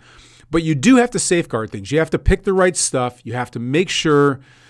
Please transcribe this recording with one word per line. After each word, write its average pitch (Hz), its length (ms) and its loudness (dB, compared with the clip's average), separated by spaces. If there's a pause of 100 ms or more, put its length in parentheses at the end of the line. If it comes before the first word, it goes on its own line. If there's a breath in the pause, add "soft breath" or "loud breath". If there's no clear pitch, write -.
(500 loud breath)
But 170 120 0
you 160 120 0
do 180 220 4
have 240 160 2
to 196 60 -6
safeguard 160 520 -2
things. 101 200 -12
You 143 80 0
have 160 120 0
to 160 80 -2
pick - 260 0
the 202 80 0
right 185 240 2
stuff. 123 480 -4
You 110 80 -12
have 123 200 -6
to - 60 -10
make 131 300 -2
sure 143 520 0 (300 soft breath)